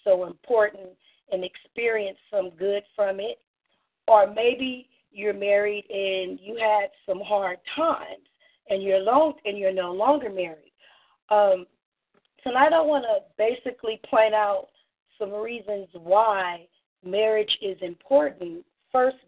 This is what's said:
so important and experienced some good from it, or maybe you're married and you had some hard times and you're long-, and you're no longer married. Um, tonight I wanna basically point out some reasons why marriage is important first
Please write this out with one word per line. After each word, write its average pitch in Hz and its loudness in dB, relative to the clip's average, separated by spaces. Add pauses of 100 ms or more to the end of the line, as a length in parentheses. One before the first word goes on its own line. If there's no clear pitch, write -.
so 185 2
important 202 0 (420)
and 185 -4
experienced 214 -6
some 190 -2
good 196 -4 (140)
from 196 -2
it, 233 -8 (720)
or 214 8
maybe 247 -2 (240)
you're 208 -4
married 202 0
and 190 -4
you 208 -12
had 214 0 (160)
some 190 -4
hard 196 -2 (180)
times 190 -2 (440)
and 196 -2
you're 190 0
long-, 277 4 (100)
and 208 -6
you're 190 -2
no 180 -4
longer 226 0
married. 175 -10 (560)
Um, 196 4 (760)
tonight 269 2
I 330 4
wanna 262 0 (180)
basically 233 -4
point 220 4
out 202 -2 (500)
some 202 -6
reasons 208 -10
why 180 0 (380)
marriage 214 0
is 190 -6
important 180 -2 (260)
first 262 2